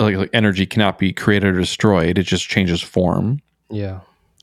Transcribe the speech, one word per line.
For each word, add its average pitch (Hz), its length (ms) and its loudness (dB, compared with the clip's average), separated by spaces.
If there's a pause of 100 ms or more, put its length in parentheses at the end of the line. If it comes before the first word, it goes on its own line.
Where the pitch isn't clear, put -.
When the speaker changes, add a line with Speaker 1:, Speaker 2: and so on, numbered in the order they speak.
Speaker 1:
like, 104 160 2
like, 95 180 -2
energy 98 320 2
cannot 104 320 0
be 95 140 0
created 101 420 0
or 90 60 0
destroyed. 90 580 2
It 92 60 0
just - 240 -2
changes 87 340 0
form. 95 580 -2 (300)
Speaker 2:
Yeah. 98 300 -10 (420)